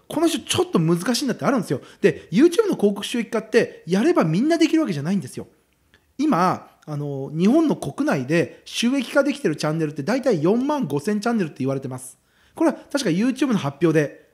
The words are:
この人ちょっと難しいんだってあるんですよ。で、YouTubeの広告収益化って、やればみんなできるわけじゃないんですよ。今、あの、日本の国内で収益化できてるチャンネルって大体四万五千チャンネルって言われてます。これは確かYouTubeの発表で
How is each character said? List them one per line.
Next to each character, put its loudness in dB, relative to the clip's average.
こ -4
の 4
人 -4
ち -2
ょ 4
っ -6
と 2
難 0
し -4
い -2
ん -2
だ -2
っ -14
て -8
あ 0
る 2
ん -2
で -10
す -4
よ。 -4
で、 0
YouTube 4
の 0
広 2
告 -10
収 -6
益 -6
化 -2
っ -10
て、 0
や 0
れ 4
ば 2
み 0
ん 2
な 2
で 4
き 0
る 4
わ -2
け -2
じ -6
ゃ -6
な -4
い 0
ん -2
で -8
す -20
よ。 -10
今、 0
あ -8
の、 -6
日 2
本 4
の 0
国 -6
内 0
で 0
収 -2
益 -4
化 2
で -2
き -10
て 0
る 0
チ -4
ャ 0
ン -2
ネ -2
ル -4
っ -8
て -8
大 -2
体 0
四 2
万 -2
五 -4
千 -2
チ -2
ャ 0
ン 0
ネ 0
ル -4
っ -16
て -20
言 -2
わ 0
れ -6
て -10
ま -10
す。 -20
こ 0
れ 4
は -2
確 -6
か 0
YouTube 0
の 2
発 -4
表 4
で -2